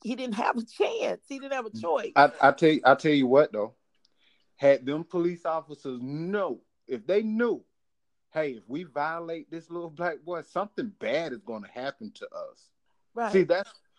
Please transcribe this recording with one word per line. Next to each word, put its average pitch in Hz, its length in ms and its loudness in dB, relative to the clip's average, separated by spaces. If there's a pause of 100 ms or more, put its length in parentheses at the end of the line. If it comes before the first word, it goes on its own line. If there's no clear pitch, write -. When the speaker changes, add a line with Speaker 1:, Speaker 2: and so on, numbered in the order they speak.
Speaker 1:
he 233 120 -6
didn't 247 200 -6
have 247 220 -2
a 226 60 -4
chance. 392 640 -2
He 269 120 -10
didn't 277 140 -8
have 254 120 -4
a 214 120 -14
choice. - 380 -2
Speaker 2:
I, 143 160 8 (100)
I 139 100 8
tell 160 180 6
you, 156 160 4
I 135 100 8
tell 156 160 2
you 139 160 4
what 135 240 6
though, 107 240 -6 (800)
had 139 300 4
them 151 180 -4
police 175 420 -2
officers 147 560 -6
know, 165 600 -4 (260)
if 208 180 -8
they 208 180 2
knew, 220 400 0 (680)
"Hey, 156 220 -2
if 107 140 -16
we 147 160 -8
violate 165 680 -8
this 165 180 -14
little 170 200 -10
black 156 340 -6
boy, 165 200 -8
something - 560 -6
bad 123 340 -4
is 113 80 -12
gonna 107 320 -10
happen 120 420 -10
to 104 100 -16
us." - 460 -16 (420)
Speaker 1:
Right. 233 200 -4
Speaker 2:
See, 190 100 6
that's, 175 260 0 (300)